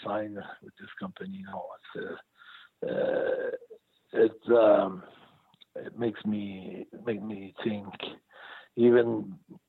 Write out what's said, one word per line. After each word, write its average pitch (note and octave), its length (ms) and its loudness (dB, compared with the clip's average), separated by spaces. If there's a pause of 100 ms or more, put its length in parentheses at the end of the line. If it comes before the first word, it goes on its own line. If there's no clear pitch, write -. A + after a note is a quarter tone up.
sign G#2 340 -6 (260)
with - 180 -20
this G2+ 80 -18 (100)
company?" F#3+ 400 -10
You F#3+ 80 -14
know, F#3+ 200 -10 (280)
it's, - 260 -10 (600)
uh, - 80 -4
uh, - 600 0 (760)
it, A2+ 320 2
um, G2 460 6 (760)
it - 220 -12
makes A#2 260 -4
me, G2 640 -6 (180)
make G#2+ 180 -4
me G2 400 -12
think, G2+ 300 -6 (840)
even, A#2 600 4 (300)